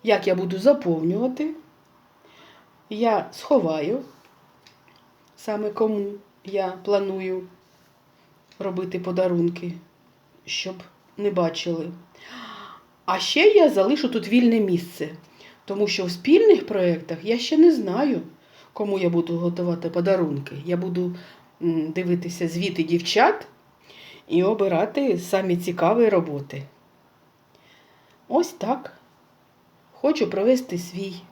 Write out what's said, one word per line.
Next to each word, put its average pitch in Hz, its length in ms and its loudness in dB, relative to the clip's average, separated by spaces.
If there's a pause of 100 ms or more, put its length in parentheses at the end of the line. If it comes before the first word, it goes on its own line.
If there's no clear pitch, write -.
як 208 240 2
я 185 80 4
буду 185 240 -4
заповнювати. 233 960 0 (1400)
Я 214 420 0
сховаю 180 720 0 (1300)
саме 214 340 -6
кому 208 420 -2 (320)
я 190 400 -4
планую 190 640 -2 (1080)
робити 185 400 -6
подарунки, 175 760 -2 (720)
щоб - 300 -8 (420)
не 202 140 -2
бачили. 170 580 -2 (1160)
А 185 140 -2
ще - 220 -2
я 403 280 8
залишу 240 400 2
тут 226 200 -4
вільне 233 320 4
місце, 175 480 -2 (560)
тому 202 240 -2
що 190 160 -4
в 175 60 -4
спільних 392 560 6
проєктах 175 560 -2
я 226 160 0
ще 311 180 0
не 330 160 8
знаю, 226 500 -2 (500)
кому 202 260 -4
я 175 120 0
буду 170 260 0
готувати 175 540 -2
подарунки. 170 720 0
Я 175 120 -2
буду, 180 400 -4 (460)
м, 160 300 -2
дивитися 175 560 -2
звіти 175 340 -4
дівчат 202 640 0 (840)
і 175 140 2
обирати 202 760 0
самі 190 380 0
цікаві 180 520 2
роботи. 143 540 -2 (1700)
Ось 330 240 0
так. - 400 -6 (1000)
Хочу 269 380 -2
провести 208 480 0
свій 185 360 -10 (180)